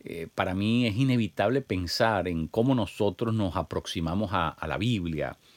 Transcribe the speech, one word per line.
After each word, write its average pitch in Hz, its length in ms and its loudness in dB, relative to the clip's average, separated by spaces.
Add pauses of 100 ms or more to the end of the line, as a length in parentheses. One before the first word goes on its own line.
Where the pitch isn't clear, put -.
eh, 82 320 -10
para 92 200 0
mí 110 320 2
es 101 100 0
inevitable 123 640 2
pensar 98 640 0
en 82 220 -2
cómo 123 260 2
nosotros 110 600 0
nos 101 200 0
aproximamos 90 800 -2
a, 87 160 2
a - 180 -6
la 78 120 -2
Biblia, 85 580 -2 (200)